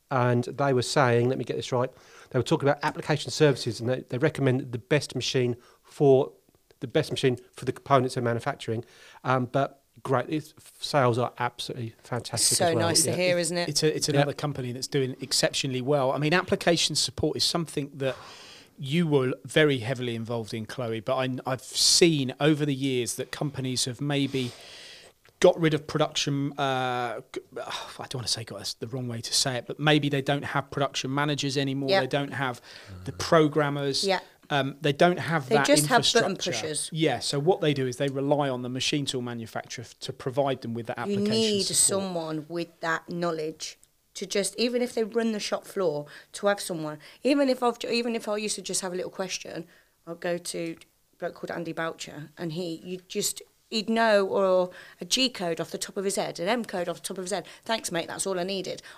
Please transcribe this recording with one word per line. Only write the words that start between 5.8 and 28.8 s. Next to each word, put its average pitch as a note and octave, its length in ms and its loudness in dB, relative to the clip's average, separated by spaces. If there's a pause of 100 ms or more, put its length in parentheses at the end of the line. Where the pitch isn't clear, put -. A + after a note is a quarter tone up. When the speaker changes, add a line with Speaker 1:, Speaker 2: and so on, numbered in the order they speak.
Speaker 1:
for, C#3 480 6 (480)
the - 80 -10
best D3+ 240 0
machine B2+ 260 2 (160)
for - 120 -14
the B2 80 -2
components B2+ 420 2
they're B2+ 80 -2
manufacturing. A#2 640 -4 (400)
Um, B2+ 220 2
but C#3 360 -2 (220)
great, C3 240 0
it's, D3+ 260 -4 (240)
sales B2 400 4
are B2 220 0
absolutely A#2+ 640 -6
fantastic - 540 0
Speaker 2:
So F3+ 80 4
Speaker 1:
as E3 100 4
well. E3+ 100 2
Speaker 2:
nice D#3+ 160 4
to - 80 2
Speaker 1:
Yeah. E3 60 0
Speaker 2:
hear, F3+ 220 2
isn't F3 200 -2
it? E3+ 100 -2
Speaker 3:
It's D3+ 140 0
a, D3+ 140 2
it's D3+ 100 -2
Speaker 1:
Yeah. D3 80 0
Speaker 3:
another C#3+ 200 4
company C3+ 360 -4
that's B2+ 160 -6
doing C3+ 340 -2
exceptionally C3 600 -2
well. C3+ 320 2
I C3 60 -2
mean, D3+ 140 2
application F3+ 600 2
support - 420 -2
is - 60 -2
something D3+ 540 -2
that C3+ 180 -2 (640)
you D#3+ 280 0
were C3 260 4 (120)
very D3 340 4
heavily A#2+ 360 -4
involved A2+ 380 -4
in, A2 140 -6
Chloe, A2+ 340 -6
but C3 160 -2
I, C3 140 0 (200)
I've B2+ 140 -2
seen C#3+ 720 4
over D3 280 4
the C#3+ 80 0
years B2+ 400 0
that - 180 -6
companies C3 540 -2
have B2+ 160 -6
maybe C#3 500 0 (880)
got F3+ 200 8
rid D#3+ 140 4
of D3+ 120 -4
production, C#3+ 720 -2
uh, B2+ 640 -2 (120)
g-, - 80 -8 (100)
<sighs> - 80 -14
I B2+ 40 -10 (460)
don't - 80 -8
wanna A#2 120 -6
say A2+ 160 -4
got, G2+ 140 -12
that's - 160 -8
the A#2+ 120 -10